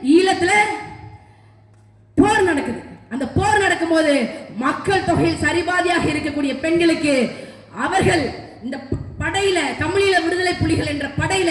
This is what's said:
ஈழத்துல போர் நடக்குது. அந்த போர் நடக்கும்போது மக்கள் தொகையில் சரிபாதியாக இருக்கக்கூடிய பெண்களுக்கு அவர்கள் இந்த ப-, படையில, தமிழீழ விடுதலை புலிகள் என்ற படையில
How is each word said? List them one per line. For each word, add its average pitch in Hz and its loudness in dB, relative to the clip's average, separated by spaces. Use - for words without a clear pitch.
ஈழத்துல 370 2
போர் 415 4
நடக்குது. 269 -4
அந்த 269 -4
போர் 403 2
நடக்கும்போது 320 2
மக்கள் 349 0
தொகையில் 330 2
சரிபாதியாக 349 0
இருக்கக்கூடிய 285 -2
பெண்களுக்கு 320 2
அவர்கள் 349 2
இந்த 269 -6
ப-, - -6
படையில, 370 0
தமிழீழ 381 2
விடுதலை 359 0
புலிகள் 311 0
என்ற 285 -4
படையில 339 0